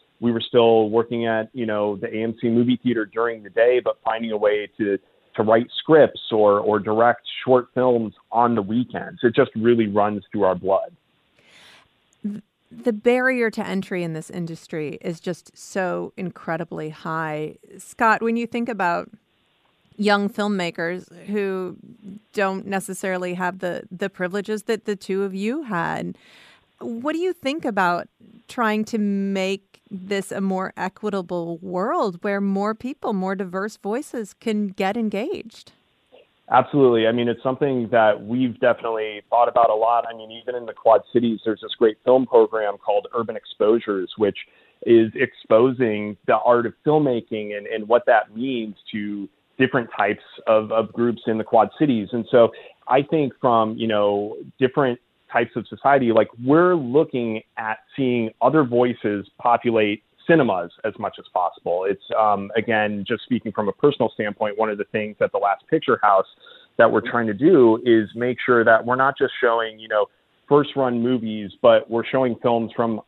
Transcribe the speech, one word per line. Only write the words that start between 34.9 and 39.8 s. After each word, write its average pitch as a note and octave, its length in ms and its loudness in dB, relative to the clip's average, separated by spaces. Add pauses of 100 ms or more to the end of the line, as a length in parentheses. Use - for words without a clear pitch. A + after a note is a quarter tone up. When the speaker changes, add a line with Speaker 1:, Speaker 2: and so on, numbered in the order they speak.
Speaker 2:
engaged? A3 720 -6 (800)
Speaker 1:
Absolutely. B2+ 560 4
I A2+ 60 2
mean, A#2+ 160 0
it's A2+ 120 -4
something C3 480 -2
that G#2+ 320 4
we've A#2+ 380 -2
definitely A2 680 -2
thought A#2 180 4
about A#2 220 4
a G#2+ 60 2
lot. A2+ 360 2